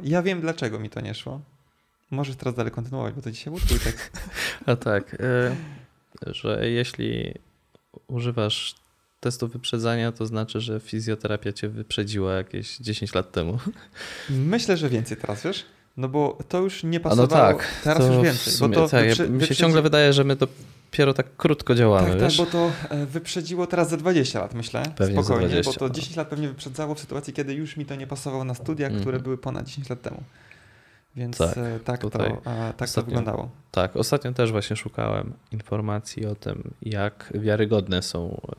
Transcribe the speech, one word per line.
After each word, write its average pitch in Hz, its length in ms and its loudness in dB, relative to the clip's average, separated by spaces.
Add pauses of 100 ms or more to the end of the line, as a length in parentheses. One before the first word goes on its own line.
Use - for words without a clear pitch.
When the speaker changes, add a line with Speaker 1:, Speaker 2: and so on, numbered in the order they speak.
Speaker 1:
Ja 165 180 2
wiem, 180 200 -2
dlaczego 139 380 -4
mi 110 100 -8
to 113 120 -10
nie 104 120 -8
szło. 131 280 -12 (720)
Możesz 135 240 -4
teraz 127 200 -4
dalej 117 160 -2
kontynuować, 120 420 -6
bo 135 80 -10
to 120 100 -10
dzisiaj - 220 -12
był 185 100 -10
twój - 160 4
tekst. - 320 -4 (280)
Speaker 2:
<laughs> - 260 -6
A 123 100 4
tak, 104 380 0
y, 127 1200 -4
że 110 360 -2
jeśli 117 640 -4 (760)
używasz 117 680 -2 (440)
testu 123 280 -2
wyprzedzania, 117 640 -2
to 117 140 -6
znaczy, 110 360 -4
że 110 180 -4
fizjoterapia 107 720 -4
cię 107 160 -6
wyprzedziła 104 640 -2
jakieś 95 440 -6
dziesięć 107 360 -6
lat 92 180 0
temu. 90 280 0 (720)
Speaker 1:
Myślę, 170 480 2
że 151 120 0
więcej 113 280 -2
teraz, - 260 -6
wiesz? 190 220 -4 (320)
No 131 120 -2
bo 143 280 0 (120)
to 180 120 0
już 190 220 -2
nie 165 140 0
Speaker 2:
A 170 40 0
no - 80 -2
Speaker 1:
pasowało, 120 180 6 (300)
Speaker 2:
tak, - 100 -4 (160)
Speaker 1:
teraz 151 160 4
Speaker 2:
to 127 80 8
Speaker 1:
już 127 100 6
Speaker 2:
w 127 60 6
Speaker 1:
więcej, 123 300 2
bo - 40 0
Speaker 2:
sumie, 113 180 4
Speaker 1:
to 160 140 6
Speaker 2:
tak, 123 160 6
ja, 113 40 6
Speaker 1:
wyprze-, 117 200 4
Speaker 2:
mi 131 120 2
się 156 60 4
Speaker 1:
wyprzedzi- 143 120 2
Speaker 2:
ciągle 160 220 6
wydaje, 147 320 6
że 139 100 6
my 135 120 4
dopiero - 800 0
tak - 240 -2
krótko 147 380 2
działamy, 104 320 8
Speaker 1:
Tak, 90 120 4
tak, - 20 4
Speaker 2:
wiesz? 147 160 4
Speaker 1:
bo 175 80 4
to, 170 260 2 (180)
e, 147 160 -2
wyprzedziło 165 640 -4
teraz 170 220 2
ze 165 80 0
dwadzieścia 151 420 2
lat, 98 140 -4
myślę, 117 300 -4 (120)
Speaker 2:
Pewnie 98 200 2
ze 95 80 4
Speaker 1:
spokojnie, 92 240 2
Speaker 2:
dwadzieścia, 87 240 2
Speaker 1:
bo - 80 -4
to 135 80 0
Speaker 2:
no. 127 60 -2
Speaker 1:
dziesięć 156 220 -6
lat 156 120 -4
pewnie 151 200 -4
wyprzedzało 143 480 -6
w 147 40 -14
sytuacji, 135 340 -8
kiedy 139 200 -4
już 151 240 -6
mi 147 80 -6
to 143 100 -10
nie 135 120 -10
pasowało 131 360 -6
na 127 100 -4
studiach, 147 360 -4
Speaker 2:
Mhm. 104 120 -2
Speaker 1:
które 127 180 -2
były 127 180 -4
ponad 127 300 -6
dziesięć 139 220 -10
lat 123 120 -8
temu. - 220 -10 (920)
Więc, 120 220 -6
Speaker 2:
Tak, 85 200 0
Speaker 1:
e, 117 220 -4
tak 120 220 -6
to, 104 80 -4
Speaker 2:
tutaj 110 220 -2 (140)
Speaker 1:
a, 113 220 -4
tak 113 100 -8
to 127 80 -4
Speaker 2:
ostatnio 120 200 -2
Speaker 1:
wyglądało. 117 440 -2 (220)
Speaker 2:
Tak, 92 240 0
ostatnio 127 380 0
też 117 180 2
właśnie 107 240 -2
szukałem 107 580 -4 (180)
informacji 107 760 -4
o 104 100 -4
tym, - 460 -8
jak 104 540 -4
wiarygodne 104 640 2
są, - 400 -6 (180)